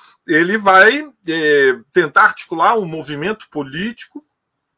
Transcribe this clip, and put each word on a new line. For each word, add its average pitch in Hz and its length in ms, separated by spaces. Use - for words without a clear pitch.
Ele 175 320
vai, 208 480
eh, 147 520
tentar 175 320
articular 190 520
um 208 100
movimento 156 640
político 165 760